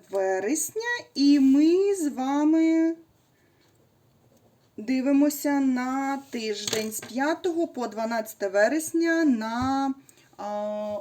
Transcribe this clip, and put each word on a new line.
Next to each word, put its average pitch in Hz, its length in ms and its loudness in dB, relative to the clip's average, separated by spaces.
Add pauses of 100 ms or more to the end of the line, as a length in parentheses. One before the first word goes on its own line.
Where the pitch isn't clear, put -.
(100)
вересня, 196 800 -2 (240)
і 285 260 4
ми 320 540 4
з 330 140 -2
вами 320 840 2 (1800)
дивимося 277 840 2
на 269 720 -2
тиждень 214 600 -4
з - 80 -10
п'ятого 320 680 -4
по 240 220 -8
дванадцяте 220 600 -6
вересня 320 760 2
на, 262 680 0 (420)
а, 208 640 -6